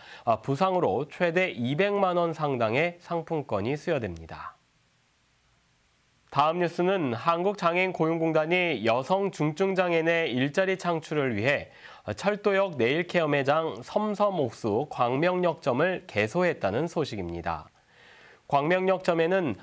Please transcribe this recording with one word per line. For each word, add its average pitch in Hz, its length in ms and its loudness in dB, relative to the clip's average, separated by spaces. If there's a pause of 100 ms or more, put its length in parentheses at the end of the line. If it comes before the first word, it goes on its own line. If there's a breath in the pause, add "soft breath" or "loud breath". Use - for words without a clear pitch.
(240 loud breath)
아, 113 160 2
부상으로 143 720 0
최대 180 380 0
이백만 175 640 0
원 170 160 0
상당의 143 640 0
상품권이 147 800 -4
수여됩니다. 92 800 -6 (1700)
다음 156 280 2
뉴스는 175 560 0
한국장애인고용공단이 170 1700 0
여성 156 460 2
중증장애인의 165 1000 0
일자리 147 460 0
창출을 151 600 -2
위해 117 340 0 (460 loud breath)
철도역 196 600 0
네일케어 156 520 2
매장 143 540 2
섬섬옥수 170 1080 0
광명역점을 160 1160 0
개소했다는 131 800 0
소식입니다. 85 840 -6 (760 loud breath)
광명역점에는 175 1160 2